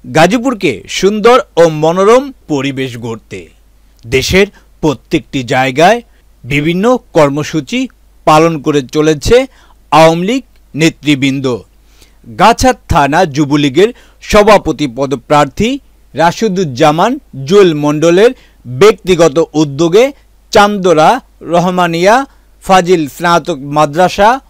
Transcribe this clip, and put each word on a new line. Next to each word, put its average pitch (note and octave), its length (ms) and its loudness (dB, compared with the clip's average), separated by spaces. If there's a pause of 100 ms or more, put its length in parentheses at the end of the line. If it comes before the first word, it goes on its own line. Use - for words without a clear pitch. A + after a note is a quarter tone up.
(140)
গাজীপুরকে F3+ 720 -2
সুন্দর G#3+ 520 0 (160)
ও E3 120 4
মনোরম F#3+ 640 0 (160)
পরিবেশ C3 500 -6
গড়তে G#2+ 500 -14 (580)
দেশের C3+ 400 0 (340)
প্রত্যেকটি - 640 -4
জায়গায় C3+ 600 0 (420)
বিভিন্ন E3+ 540 -2 (140)
কর্মসূচি D3+ 760 -2 (360)
পালন D#3+ 380 2
করে D3 200 -2
চলেছে D#3 640 0 (440)
আওয়ামী E3 360 2
লীগ B3+ 160 -4 (320)
নেতৃবৃন্দ। C3+ 840 -2 (800)
গাছাড় A#3 360 2 (140)
থানা D#3 380 2
যুবলীগের D3 640 0 (320)
সভাপতি G3 680 2 (100)
পদপ্রার্থী D3 800 -2 (360)
রাশিদুজ্জামান E3+ 1040 -2 (260)
জুয়েল F3+ 300 4
মণ্ডলের D#3 560 2 (360)
ব্যক্তিগত E3 880 0
উদ্যোগে E3 580 0 (380)
চান্দোরা G3+ 680 2 (220)
রহমানিয়া F3+ 840 0 (360)
ফাজিল F3 460 0
স্নাতক E3 500 -2
মাদ্রাসা D#3 920 0